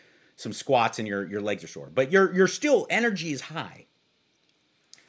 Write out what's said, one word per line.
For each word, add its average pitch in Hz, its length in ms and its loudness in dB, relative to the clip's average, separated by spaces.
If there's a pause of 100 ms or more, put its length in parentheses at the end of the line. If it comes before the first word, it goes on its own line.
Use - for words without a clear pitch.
(360)
some 110 180 -10
squats 120 460 0
and 110 80 -4
your, 101 180 -2
your 98 160 -6
legs 101 220 -4
are 82 40 -16
sore, 71 260 -16
but 135 180 2
your, 185 220 6
your 185 140 6
still 262 420 2
energy 190 420 -2
is 131 100 -6
high. 131 440 -12 (1200)